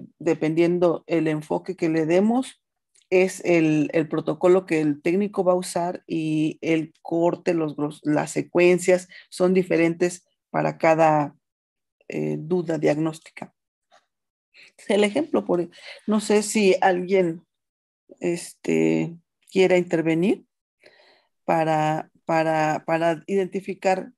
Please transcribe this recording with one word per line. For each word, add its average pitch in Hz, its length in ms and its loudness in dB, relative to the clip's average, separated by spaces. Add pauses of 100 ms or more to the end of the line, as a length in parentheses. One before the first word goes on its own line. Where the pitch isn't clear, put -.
(180)
dependiendo 165 880 0
el 160 220 0
enfoque 170 480 -4
que 175 120 -2
le 160 160 0
demos, 208 540 0 (540)
es 185 320 2
el, 156 480 2
el 160 140 0
protocolo 165 600 0
que 160 140 0
el 147 220 -2
técnico 196 400 -2
va 180 120 4
a - 20 2
usar 180 500 -6
y 156 540 -4
el 160 320 -2 (100)
corte, 170 520 -2
los 156 200 -4
gros-, 147 300 -6
las 151 260 -2
secuencias 175 800 2 (200)
son 185 240 0
diferentes 175 760 0 (220)
para 151 280 -2
cada, 160 560 2 (720)
eh, 151 320 -6
duda 160 400 -4
diagnóstica. 156 720 -4 (1300)
El 208 160 2
ejemplo, 208 420 -2
por, 175 240 -2 (380)
no 214 140 0
sé 208 240 0
si 202 360 2
alguien, 180 640 0 (760)
este, 170 960 -2 (340)
quiera 185 260 2
intervenir 175 680 -2 (1000)
para, 156 680 -2 (140)
para, 160 600 0
para 165 400 -2
identificar 190 920 -4